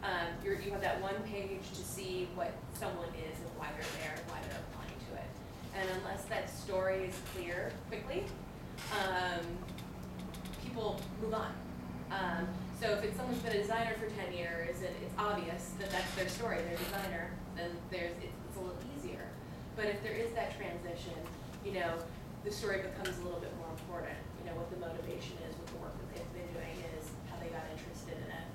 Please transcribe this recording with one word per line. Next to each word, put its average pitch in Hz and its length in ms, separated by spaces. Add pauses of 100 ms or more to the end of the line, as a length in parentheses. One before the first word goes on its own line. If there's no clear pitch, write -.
Um, 175 240 (160)
you're, 196 160
you 202 120
have 196 100
that 185 200
one 196 220
page 196 460
to 185 160
see 185 500
what 170 160 (220)
someone 185 420
is 160 240
and 170 180
why - 160
they're - 280
there - 160
and - 120
why - 160
they're - 140 (100)
applying - 300 (100)
to - 60
it. - 140 (480)
And 190 120 (120)
unless 190 240
that 190 240
story 190 560
is 185 120 (160)
clear 180 380 (180)
quickly, 370 360 (680)
um, 180 520 (1160)
people 214 380 (200)
move 220 120
on. - 200 (580)
Um, 185 360 (320)
so 220 140
if 208 100
it's 202 140
someone 247 160
who's - 80
been 220 160
a 202 40
designer 226 360
for 220 160
ten 185 240
years 170 480
and 175 160
it's 180 160
obvious 180 600
that 196 100
that's - 240
their 185 160
story, - 320
they're 175 140
a 175 100
designer, 190 460 (240)
then 175 160 (180)
there's, 175 220 (100)
it's, - 140 (140)
it's - 80
a 190 40
little 180 160 (160)
easier. - 320 (500)
But 208 120
if 202 160
there 214 100
is 226 200
that 196 220
transition, 175 600 (480)
you 196 80
know, 170 240 (460)
the 202 80
story 196 280
becomes 185 400
a 175 40
little 180 160
bit - 180
more - 180
important. - 400 (240)
You - 120
know, - 40
what - 160
the 180 80
motivation - 640
is, - 160
what - 80
the - 160
work - 140
that - 180
they've - 200
been - 200
doing - 200 (200)
is, 156 160 (160)
how - 160
they 165 80
got 165 220
interested - 420
in 123 160
it 120 240